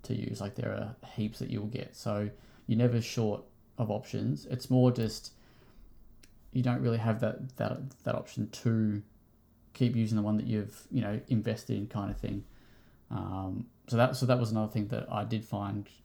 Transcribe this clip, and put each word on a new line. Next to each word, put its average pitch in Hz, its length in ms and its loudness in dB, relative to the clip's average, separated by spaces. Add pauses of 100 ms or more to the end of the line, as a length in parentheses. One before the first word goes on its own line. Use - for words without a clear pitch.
to 117 100 -4
use. 113 260 -4
Like, 104 140 -6
there 113 200 -4
are 107 220 -6 (200)
heaps 107 240 -4
that - 100 -6
you'll 104 160 -4
get. - 300 -8
So 104 340 -2 (380)
you're 120 100 4
never 117 240 6
short 110 400 0 (380)
of 113 100 0
options. 113 560 -2
It's - 240 -6
more 127 220 8
just 113 400 -2 (1200)
you 127 100 2
don't 123 220 2
really 117 160 2
have 110 220 2
that, - 360 -2
that, - 220 -2 (240)
that 113 100 0
option - 360 -4
to 110 520 2 (720)
keep 120 220 2
using 113 200 2
the 107 80 4
one 107 140 4
that 107 100 0
you've, 107 440 -2
you 131 100 2
know, 104 260 -2
invested 113 500 0
in 101 100 -4
kind 104 220 -2
of 104 80 -4
thing. - 260 -4 (680)
Um, 95 560 -4 (200)
so 120 100 0
that, 127 180 6
so 127 100 0
that 123 140 4
was 110 120 0
another 110 200 0
thing - 160 0
that 110 240 -4
I 104 120 -2
did 110 220 -2
find 101 420 -4 (180)